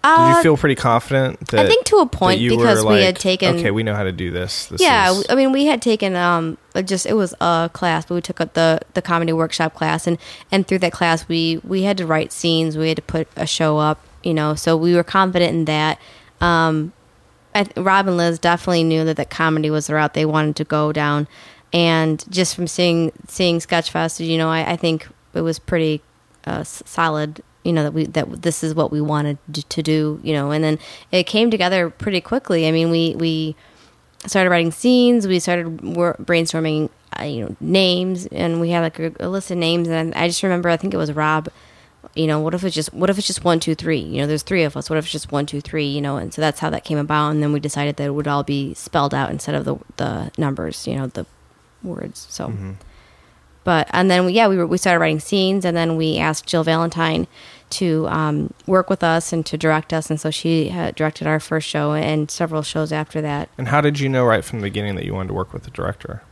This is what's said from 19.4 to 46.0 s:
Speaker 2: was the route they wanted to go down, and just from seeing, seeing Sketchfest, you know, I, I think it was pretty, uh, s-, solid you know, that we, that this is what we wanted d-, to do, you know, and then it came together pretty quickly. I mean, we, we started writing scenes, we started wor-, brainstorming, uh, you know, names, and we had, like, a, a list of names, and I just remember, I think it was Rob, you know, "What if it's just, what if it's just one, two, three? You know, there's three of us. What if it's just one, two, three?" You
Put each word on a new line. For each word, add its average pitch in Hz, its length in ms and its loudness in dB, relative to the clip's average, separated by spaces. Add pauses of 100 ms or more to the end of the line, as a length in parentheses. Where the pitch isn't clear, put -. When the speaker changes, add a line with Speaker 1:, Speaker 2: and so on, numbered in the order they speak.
Speaker 2:
was 151 160 -2
the 151 80 -4
route 151 220 0
they 156 100 2
wanted 151 300 0
to 156 80 -4
go 151 280 0
down, 147 360 0 (440)
and 160 560 2
just 185 280 -2
from 175 100 -4
seeing, 165 460 2 (160)
seeing 170 320 0
Sketchfest, 165 680 -2
you 165 140 0
know, 160 100 0
I, 160 220 -2
I 170 60 -2
think 160 300 -2 (280)
it 170 60 -2
was 165 180 -2
pretty, 156 420 0 (460)
uh, 165 140 -6
s-, - 260 -12
solid 151 560 -2 (200)
you 170 100 0
know, 156 100 2
that 147 100 -2
we, 160 140 -2
that - 340 -6
this 165 220 -2
is 156 100 -2
what 156 180 0
we 151 100 -2
wanted 147 360 -2 (120)
d-, 147 200 -8
to 160 140 -4
do, 156 400 0
you 156 100 -2
know, 143 180 -2
and 156 120 0
then 156 160 0 (320)
it 180 160 2
came 226 240 2
together 180 380 0
pretty 185 320 -4
quickly. 170 460 0
I 160 40 2
mean, 165 180 2
we, 165 260 0
we 160 400 -2 (680)
started 190 240 2
writing 170 220 2
scenes, 240 560 4
we 185 120 2
started 170 420 -2 (140)
wor-, 170 240 0
brainstorming, 160 680 0 (300)
uh, - 40 -8
you 123 220 -6
know, - 140 -10
names, 185 680 0
and 170 340 -2
we 170 80 0
had, 170 120 0
like, 160 180 -4
a, 160 200 -4
a 175 100 -6
list 190 220 -6
of 175 60 -4
names, 170 320 0
and 165 260 -2
I 170 120 0
just 170 160 -2
remember, 175 260 0
I 165 80 2
think 196 160 -4
it 185 40 -2
was 151 160 -2
Rob, 156 360 0 (680)
you 156 120 0
know, 151 120 0
"What 160 140 -2
if 180 100 -4
it's 180 120 -2
just, 156 180 -4
what 180 160 0
if 190 80 0
it's 202 100 -4
just - 160 -6
one, 170 160 4
two, 160 160 -2
three? 160 240 -2
You 127 220 -4
know, 147 60 -2
there's 151 160 -2
three 185 200 0
of 143 120 -2
us. 139 140 -8
What 160 80 0
if 156 80 -2
it's - 60 -10
just - 200 -8
one, 147 140 -2
two, 143 160 -8
three?" 151 240 -4
You 143 160 -4